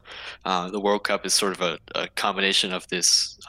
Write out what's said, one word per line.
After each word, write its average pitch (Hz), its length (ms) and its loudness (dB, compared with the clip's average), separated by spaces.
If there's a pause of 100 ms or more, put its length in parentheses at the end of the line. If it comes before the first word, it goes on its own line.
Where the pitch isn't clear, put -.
(440)
uh, 92 260 0
the 104 80 -4
World 101 260 2
Cup 101 200 0
is 95 80 0
sort 98 220 2
of 90 80 -4
a, 82 160 0 (160)
a 87 140 -2
combination 95 640 0
of 92 160 -6
this, - 500 2 (100)